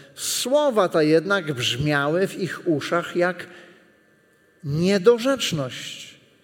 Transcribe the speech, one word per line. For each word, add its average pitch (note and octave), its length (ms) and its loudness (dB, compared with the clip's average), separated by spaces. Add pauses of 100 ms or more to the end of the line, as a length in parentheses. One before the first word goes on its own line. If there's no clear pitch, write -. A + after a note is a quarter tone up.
(160)
Słowa B3 720 0
te D#3+ 160 2
jednak D#3+ 480 2
brzmiały C#3+ 720 0
w - 120 -10
ich - 280 -6
uszach E3+ 480 -2
jak F3 320 -2 (1160)
niedorzeczność. F#3 1600 0 (240)